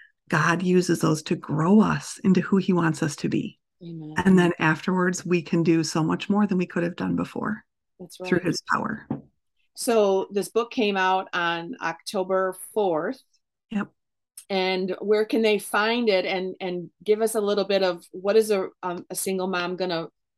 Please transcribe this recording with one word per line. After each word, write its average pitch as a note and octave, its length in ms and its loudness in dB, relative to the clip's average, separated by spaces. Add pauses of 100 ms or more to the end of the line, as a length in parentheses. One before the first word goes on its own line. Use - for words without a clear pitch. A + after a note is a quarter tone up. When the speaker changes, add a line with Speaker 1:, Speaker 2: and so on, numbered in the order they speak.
(280)
Speaker 1:
God E3+ 340 2
uses F3+ 380 2
those D#3 240 2
to F3 120 -2
grow E3 440 4
us D#3 440 0
into F#3 160 4
who G3 180 2
he F#3 140 0
wants E3 300 0
us D3+ 140 -2
to - 120 -4
be. - 300 -4 (240)
Speaker 2:
Amen. D#3+ 420 -12
Speaker 1:
And F#3+ 140 6
then F3 200 4
afterwards, F3+ 640 0
we F3 180 2
can E3+ 200 0
do E3 220 4
so D#3 200 0
much F3 260 -2
more G3+ 160 2
than F#3 120 0
we F3+ 80 0
could F3 160 -4
have F3 140 -4
done F3+ 200 -2
before - 480 -6 (340)
Speaker 2:
That's - 260 -18
Speaker 1:
through F#3 140 2
Speaker 2:
right. F3 80 -6
Speaker 1:
his D#3 160 -2 (120)
power. - 340 -6 (720)
Speaker 2:
So G3+ 500 2
this G3 200 -4
book A3+ 200 -2
came G#3 280 0
out F#3+ 340 0
on E3+ 480 -2
October F#3 720 -2 (200)
fourth. F#3+ 480 0 (480)
Speaker 1:
Yep. G#3 180 -4 (640)
Speaker 2:
And F#3 500 0
where G#3+ 240 2
can A3 160 0
they G#3+ 180 4
find A3 520 0
it? F#3 160 2
And, F#3 340 -4
and F3+ 300 -6 (120)
give G#3+ 200 2
us A3 120 0
a A3 60 0
little G3+ 240 0
bit G3 180 2
of F3 300 0
what G3 240 0
is G#3+ 140 4
a, F#3+ 180 0 (140)
um, F3+ 260 -6
a F#3+ 60 -12
single F#3 320 -4
mom F3+ 300 -2
gonna E3+ 320 -2 (300)